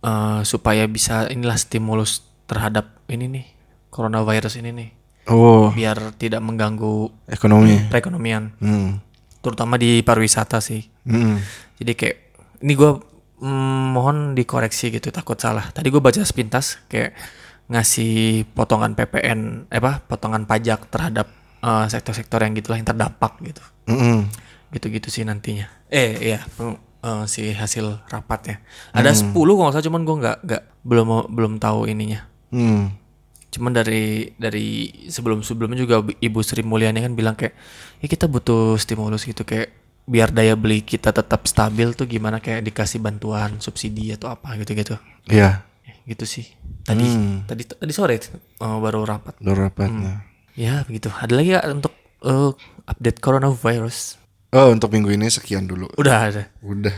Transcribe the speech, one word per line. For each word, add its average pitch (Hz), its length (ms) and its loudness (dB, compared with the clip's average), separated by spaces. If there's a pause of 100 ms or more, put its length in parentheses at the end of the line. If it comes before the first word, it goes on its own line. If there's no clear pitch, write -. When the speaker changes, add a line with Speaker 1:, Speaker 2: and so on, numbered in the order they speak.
Speaker 1:
eh, 107 420 0
supaya 110 440 2
bisa 110 400 -2
inilah 120 280 -2
stimulus 110 680 -2 (220)
terhadap 107 440 -2 (180)
ini 123 220 -6
nih, 131 160 -10 (440)
coronavirus 110 720 -2
ini 117 140 -10
nih. 117 180 -14 (340)
Speaker 2:
Oh. 117 460 10
Speaker 1:
Biar 110 240 0 (200)
tidak 110 260 -4
mengganggu 110 640 -2 (220)
Speaker 2:
Ekonomi. 107 580 8
Speaker 1:
perekonomian. 113 680 -2
Speaker 2:
Hmm. 101 420 0 (400)
Speaker 1:
Terutama 117 380 -2
di 120 240 4
pariwisata 110 580 4
sih. 110 240 -6 (220)
Speaker 2:
Hmm. 113 340 2 (380)
Speaker 1:
Jadi 117 180 -6
kayak, - 220 -2 (420)
ini 143 160 0
gua, 143 240 6 (400)
mm, 135 540 -2
mohon 131 240 2 (160)
dikoreksi 123 580 -2
gitu, 117 200 -6
takut 120 260 -8
salah. 107 320 -4
Tadi - 200 -6
gua 139 120 4
baca 131 180 -4
sepintas - 680 -4
kayak 117 280 -6 (520)
ngasih 113 480 0 (340)
potongan 110 460 0
P 113 100 0
P - 160 -12
N, 117 200 -2 (280)
eh, 127 100 -4
apa, 135 240 -2
potongan 110 420 -6
pajak 110 440 -2
terhadap, 110 420 -4 (300)
eh, 110 260 0
sektor-sektor 113 560 -4
yang 110 100 0
gitulah 110 240 -4
yang 113 100 -6
terdampak 113 540 -2
gitu. - 220 -16 (240)
Speaker 2:
Mm-mm. 117 400 4 (440)
Speaker 1:
Gitu-gitu 110 380 -8
sih 117 140 -6
nantinya. 104 480 -8 (180)
Eh, 117 320 0
iya, 113 300 -4
peng-, 117 280 -10 (240)
eh, 110 240 -6
si 107 240 -6
hasil 104 560 -6
rapatnya. 107 560 -10 (280)
Ada 120 200 4
Speaker 2:
Hmm. 110 100 4
Speaker 1:
sepuluh 156 340 4
kalau 185 120 4
nggak 139 80 2
salah, 156 120 0
cuman 165 160 -2
gua 156 160 -2
nggak, 113 240 -2
nggak, 113 200 -4 (200)
belum, 117 240 4 (220)
belum 110 280 -2
tahu 110 300 -2
ininya. 107 400 -6 (220)
Speaker 2:
Hmm. 107 460 2 (540)
Speaker 1:
Cuman 123 220 -4
dari, 110 640 -2
dari 107 340 -6 (380)
sebelum-sebelumnya 113 720 -4
juga 120 220 2
Ibu 110 400 -2
Sri 113 220 -2
Mulyani 110 380 0
kan 123 120 -4
bilang 113 220 0
kayak, 110 180 -6 (460)
"Ya, - 80 -8
kita - 180 0
butuh 113 520 2
stimulus 107 460 -4
gitu, 113 200 -10
kayak 110 260 -4 (340)
biar 113 280 2
daya 110 240 4
beli 107 260 2
kita - 300 -2
tetap - 340 0
stabil 113 480 2
tuh 131 140 -4
gimana, 110 320 -4
kayak 113 260 -6
dikasih 107 340 -4
bantuan, 104 600 -6
subsidi 107 520 -8
atau 107 180 -10
apa 117 280 -12
gitu-gitu." 107 400 -6 (300)
Speaker 2:
Iya. 98 420 6 (140)
Speaker 1:
Ya, - 120 -20 (120)
gitu 113 180 -10
sih. 113 240 -12 (320)
Tadi, 110 240 0
Speaker 2:
Hmm. 101 400 0
Speaker 1:
tadi, 107 180 -10
tadi - 280 -10
sore, 151 260 2
eh, 107 100 -10 (300)
baru 110 460 -2
rapat. 107 360 -8
Speaker 2:
Baru 98 300 0
rapat, 101 180 -2
Speaker 1:
Hmm. 110 140 -2
Speaker 2:
ya. 95 140 -4 (380)
Speaker 1:
Ya, 120 300 -2
begitu. 110 260 -8
Ada 113 240 -4
lagi 147 180 4
nggak 185 220 2
untuk, 143 200 -6 (280)
eh, 135 300 2 (340)
update - 340 -2
coronavirus? 120 960 0 (340)
Speaker 2:
Oh, 131 180 8
untuk 113 220 4
minggu 107 200 2
ini 104 180 2
sekian 98 360 -2
dulu. 92 300 -8
Speaker 1:
Udah 135 300 2
ada? 104 180 -4 (180)
Speaker 2:
Udah. 101 380 -4